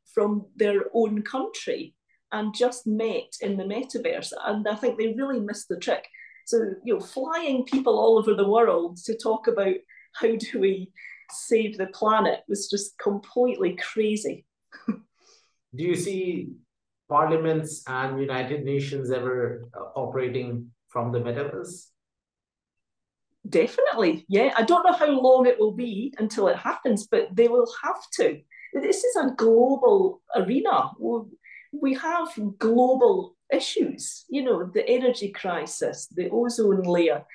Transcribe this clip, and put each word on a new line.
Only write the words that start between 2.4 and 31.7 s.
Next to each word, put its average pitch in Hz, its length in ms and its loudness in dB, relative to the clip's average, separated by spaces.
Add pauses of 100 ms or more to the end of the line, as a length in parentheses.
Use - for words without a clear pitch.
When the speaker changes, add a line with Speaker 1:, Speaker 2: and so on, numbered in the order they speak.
Speaker 1:
just 247 320 -2
met 214 540 -2
in 202 160 -4
the 196 80 -4
metaverse. 233 680 -6 (120)
And 208 220 -2
I 214 80 -2
think 233 220 -2
they 220 160 0
really 269 260 -4
missed 208 300 -8
the 175 80 -6
trick. - 280 -4 (400)
So, - 120 -4 (260)
you 220 120 -2
know, 175 40 0
flying 269 640 -4
people 262 340 0
all 226 200 6
over 214 160 2
the 196 160 2
world 180 560 2
to 220 120 -4
talk 220 300 -2
about 196 280 2 (400)
how 226 200 2
do 214 240 -6
we 190 320 0 (400)
save 214 460 -2
the 185 100 -4
planet 214 640 0
was 202 200 -4
just - 280 -6
completely 202 800 -2
crazy. - 680 -4 (220)
<laughs> - 200 -20
Speaker 2:
Do - 960 -12
you 180 120 0
see 185 540 -4 (580)
parliaments 160 800 0
and 135 320 -4
United 135 460 -4
Nations 139 460 -4
ever, 123 540 -4 (100)
uh, - 220 -14
operating 123 720 -6 (180)
from 120 240 -4
the 120 60 -2
metaverse? 120 680 -6 (1600)
Speaker 1:
Definitely, 208 840 2
yeah. 226 260 2
I 226 80 2
don't 339 220 4
know 359 80 6
how 302 160 2
long 254 380 6
it 247 120 6
will 214 140 2
be 233 440 -6
until 214 300 0
it 170 80 4
happens, 220 520 -2
but - 280 0
they 233 140 6
will 233 180 4 (160)
have 320 180 -4 (120)
to. - 260 0 (340)
This - 300 0
is 494 140 0
a 277 180 0
global 226 840 6 (120)
arena. 254 640 0
We, 233 220 -4 (540)